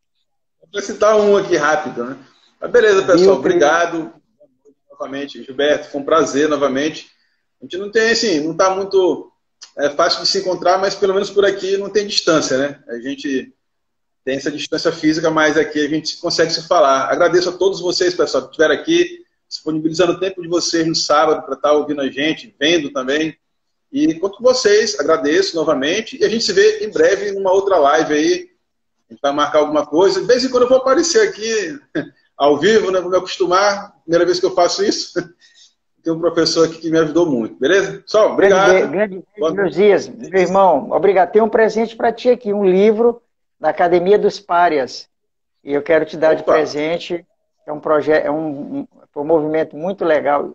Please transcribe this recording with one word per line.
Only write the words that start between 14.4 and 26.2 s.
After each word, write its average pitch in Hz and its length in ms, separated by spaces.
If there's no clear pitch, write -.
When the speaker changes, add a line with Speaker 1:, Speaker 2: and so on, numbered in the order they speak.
Speaker 1:
distância 151 400
física, 160 400
mas 156 260
aqui 151 300
a - 20
gente 151 280
consegue 165 360
se - 140
falar. 135 420
Agradeço 175 420
a 175 60
todos 190 240
vocês, 180 340
pessoal, 143 280
que - 80
estiveram 151 240
aqui, 170 500
disponibilizando 160 640
o - 40
tempo 185 240
de 165 60
vocês 165 360
no 160 120
sábado 151 500
pra 135 80
tá 147 180
ouvindo 147 280
a 135 100
gente, 143 480
vendo 151 340
também. 147 460
E 160 240
conto 190 240
com 226 60
vocês, 220 560
agradeço 156 560
novamente. 156 640